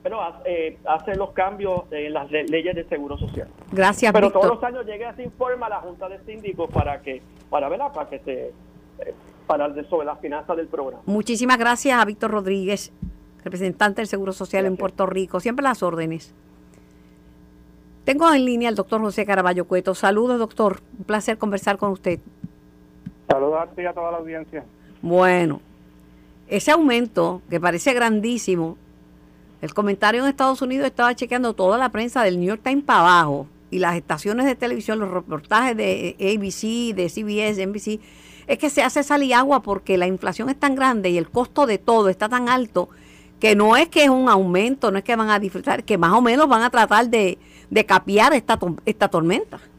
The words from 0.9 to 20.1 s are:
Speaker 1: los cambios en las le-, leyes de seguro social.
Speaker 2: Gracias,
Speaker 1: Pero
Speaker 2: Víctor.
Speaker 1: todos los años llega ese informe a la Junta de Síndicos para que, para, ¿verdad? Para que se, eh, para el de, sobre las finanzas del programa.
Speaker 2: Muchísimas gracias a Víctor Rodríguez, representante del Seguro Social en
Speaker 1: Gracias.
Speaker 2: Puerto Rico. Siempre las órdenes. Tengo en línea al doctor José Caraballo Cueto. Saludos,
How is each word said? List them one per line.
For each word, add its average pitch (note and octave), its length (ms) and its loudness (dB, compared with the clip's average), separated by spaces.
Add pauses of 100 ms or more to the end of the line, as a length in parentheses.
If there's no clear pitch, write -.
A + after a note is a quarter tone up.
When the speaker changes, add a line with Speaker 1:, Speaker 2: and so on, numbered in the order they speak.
Speaker 1:
los F#3+ 160 -4
cambios F#3+ 600 -4
en D3+ 220 -8
las C#3+ 160 -6
le-, D3+ 160 -4
leyes E3 300 -2
de E3 100 -8
seguro C#3+ 320 -8
social. - 300 -10 (240)
Speaker 2:
Gracias, G3 400 2
Speaker 1:
Pero G3+ 160 4
Speaker 2:
Víctor. G3 140 2
Speaker 1:
todos A3 140 4
los A3+ 80 -8
años B3 220 -6
llega G#3+ 260 -10
ese B3 120 -14
informe B3 420 -6
a A3 40 -6
la G3 120 -8
Junta F3+ 280 -14
de G3 160 -16
Síndicos G3+ 440 -10
para C#3+ 320 -4
que, C3 200 -12 (280)
para, C#3+ 200 -2
¿verdad? C4 240 -6
Para D3+ 160 -10
que C3+ 100 -12
se, B2+ 280 -10
eh, - 680 -16 (340)
para C#3+ 180 0
el D3 100 -6
de, C#3+ 100 -10
sobre D#3+ 200 -2
las D3 140 -8
finanzas D3+ 360 -8
del E3 120 -6
programa. C#3 380 -10
Speaker 2:
Muchísimas A#3 520 0
gracias A#3+ 420 0
a A3 60 4
Víctor G#3+ 260 -6
Rodríguez, G3 600 -4 (520)
representante F#3+ 580 -2
del G#3+ 60 -4
Seguro G3 260 -6
Social F#3+ 320 -2
en F#3+ 80 -2
Speaker 1:
Gracias. F#3 60 -8
Speaker 2:
Puerto G3 260 -2
Rico. F#3 340 -4
Siempre C4 240 -4
las B3+ 180 0
órdenes. E3 520 -6 (1700)
Tengo D4+ 280 4
en C4+ 140 4
línea A#3+ 240 0
al A3 60 0
doctor G3+ 260 -2
José G#3 240 -2
Caraballo F3+ 400 2
Cueto. F#3 300 0
Saludos, A3 420 2